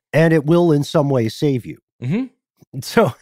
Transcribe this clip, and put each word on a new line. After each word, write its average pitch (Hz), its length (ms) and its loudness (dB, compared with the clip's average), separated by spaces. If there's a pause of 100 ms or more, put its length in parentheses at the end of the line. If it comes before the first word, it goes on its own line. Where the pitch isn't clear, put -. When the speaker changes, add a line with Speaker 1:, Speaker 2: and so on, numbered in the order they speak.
(140)
Speaker 1:
And 160 180 4
it 156 140 2
will 175 260 4
in 147 120 2
some 143 260 -2
way 123 200 0
save 135 360 -4
you. 76 140 -16 (240)
Speaker 2:
Mm-hmm. 180 800 -10
Speaker 1:
So 202 400 0